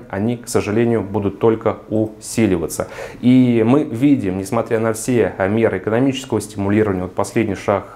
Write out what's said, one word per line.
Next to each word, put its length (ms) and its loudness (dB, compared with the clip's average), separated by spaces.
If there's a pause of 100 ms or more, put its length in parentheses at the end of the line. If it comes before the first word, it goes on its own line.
они, 280 -2
к 120 -16
сожалению, 540 0
будут 380 -4
только 380 0 (100)
усиливаться. 1000 -2 (340)
И 460 4
мы 160 4
видим, 560 0
несмотря 400 -2
на 140 0
все, 440 0
э, 120 0
меры 300 2
экономического 600 -2
стимулирования, 640 0
вот 140 -8
последний 400 -2
шаг, 400 -2